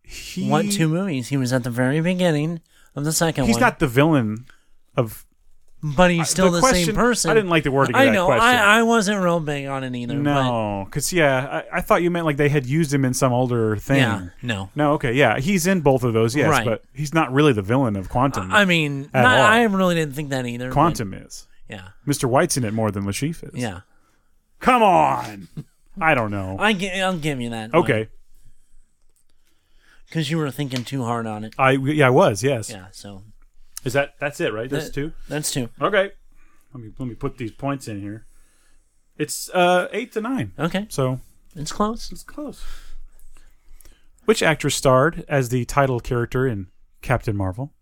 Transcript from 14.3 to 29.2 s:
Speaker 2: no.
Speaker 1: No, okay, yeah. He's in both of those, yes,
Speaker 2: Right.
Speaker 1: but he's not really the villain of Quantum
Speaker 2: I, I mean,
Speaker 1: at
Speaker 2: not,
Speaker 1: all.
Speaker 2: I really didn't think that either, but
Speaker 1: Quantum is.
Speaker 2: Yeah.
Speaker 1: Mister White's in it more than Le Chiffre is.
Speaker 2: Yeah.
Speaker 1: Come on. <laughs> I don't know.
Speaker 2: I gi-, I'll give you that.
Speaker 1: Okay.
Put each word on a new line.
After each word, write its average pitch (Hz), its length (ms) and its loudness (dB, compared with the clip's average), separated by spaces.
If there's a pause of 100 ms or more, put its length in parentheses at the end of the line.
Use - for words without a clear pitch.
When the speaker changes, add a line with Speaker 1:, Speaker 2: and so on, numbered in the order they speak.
Speaker 2:
no. 98 320 -6
Speaker 1:
No, 151 200 2
okay, 139 200 -2
yeah. 123 240 4
He's 175 300 0
in 190 140 2
both 131 220 4
of 117 100 0
those, 113 220 2
yes, 135 140 2
Speaker 2:
Right. 127 160 2
Speaker 1:
but 110 260 -2
he's 147 220 -8
not 156 180 2
really 143 220 4
the 104 80 0
villain 113 340 0
of 95 140 -6
Quantum 123 420 -2
Speaker 2:
I, 208 100 6
I 196 40 6
mean, 147 480 -2
Speaker 1:
at 139 80 4
Speaker 2:
not, 254 160 6
Speaker 1:
all. 262 80 6
Speaker 2:
I 226 200 6
really 190 280 2
didn't 156 220 -2
think 147 160 -6
that 127 160 -2
either, 120 220 -6
but 127 40 -8
Speaker 1:
Quantum 139 400 2
is. - 340 -18 (220)
Speaker 2:
Yeah. 95 200 -16 (180)
Speaker 1:
Mister 135 200 -2
White's 147 300 2
in 127 60 -2
it 104 100 -4
more 110 160 0
than 101 160 -4
Le 101 60 -4
Chiffre - 420 -8
is. 123 80 -8
Speaker 2:
Yeah. 95 200 -6 (800)
Speaker 1:
Come 247 240 2
on. 135 640 0 (260)
<laughs> - 280 -14
I 160 140 4
don't 110 160 0
know. 98 280 -6
Speaker 2:
I 214 140 2
gi-, 190 160 -4 (100)
I'll 190 180 0
give 143 220 -4
you 120 120 -6
that. 113 240 -8
Speaker 1:
Okay. 127 340 2 (2000)